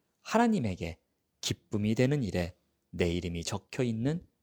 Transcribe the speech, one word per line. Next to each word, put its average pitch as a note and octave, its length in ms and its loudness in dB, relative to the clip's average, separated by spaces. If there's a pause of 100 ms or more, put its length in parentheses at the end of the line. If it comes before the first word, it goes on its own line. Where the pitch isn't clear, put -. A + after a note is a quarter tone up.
(220)
하나님에게 B2+ 760 0 (420)
기쁨이 G#2+ 540 -2
되는 C3 280 2
일에 F2+ 340 -2 (340)
내 F2+ 200 2
이름이 E2+ 340 -2
적혀 - 380 -6
있는 B2 440 -2 (160)